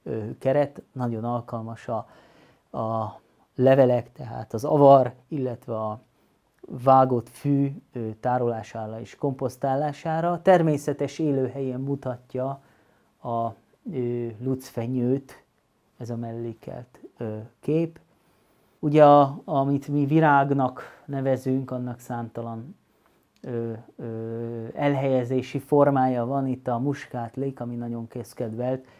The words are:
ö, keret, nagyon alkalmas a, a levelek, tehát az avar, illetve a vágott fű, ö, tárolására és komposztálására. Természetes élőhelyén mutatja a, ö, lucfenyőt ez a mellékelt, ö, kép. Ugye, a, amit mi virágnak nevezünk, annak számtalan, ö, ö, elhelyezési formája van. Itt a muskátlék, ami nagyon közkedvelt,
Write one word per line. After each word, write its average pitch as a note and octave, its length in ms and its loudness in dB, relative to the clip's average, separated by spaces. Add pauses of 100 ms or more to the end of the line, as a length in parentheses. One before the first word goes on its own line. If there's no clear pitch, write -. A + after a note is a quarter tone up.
ö, A2+ 340 -8
keret, C#3 440 -2 (100)
nagyon A#2 320 -6
alkalmas A#2 640 -8
a, A2+ 200 -6 (680)
a A2 420 -4 (360)
levelek, B2+ 560 4
tehát A#2+ 420 -12
az A#2 100 -6
avar, C#3 500 8 (140)
illetve B2 520 -6
a G#2+ 220 -8 (840)
vágott C3 460 4
fű, C#3 420 -2 (220)
ö, A2+ 160 -6 (100)
tárolására A2+ 800 -4
és A2+ 160 -16
komposztálására. D3 1300 -4
Természetes D3+ 800 2
élőhelyén C3 600 -2
mutatja C3+ 840 -6 (600)
a, A#2 320 -4 (400)
ö, A#2+ 340 -4 (120)
lucfenyőt B2+ 1040 -4 (540)
ez A#2 120 -12
a A#2 60 -8
mellékelt, A#2 840 -12 (180)
ö, A2 200 -8 (220)
kép. E3 400 -2 (800)
Ugye, D3+ 260 8
a, C#3+ 400 8
amit C#3+ 420 0
mi C#3+ 180 0
virágnak C#3 1000 2
nevezünk, C3 680 -2
annak B2 280 -8
számtalan, A#2 760 -10 (640)
ö, A#2 320 -6 (220)
ö, A2+ 800 -8
elhelyezési C3 840 -2
formája C3 680 2
van. C3+ 220 -4
Itt B2+ 200 -8
a B2 120 -2
muskátlék, C3 800 -6
ami A#2+ 160 -8
nagyon A#2 320 -8
közkedvelt, B2 800 -6 (120)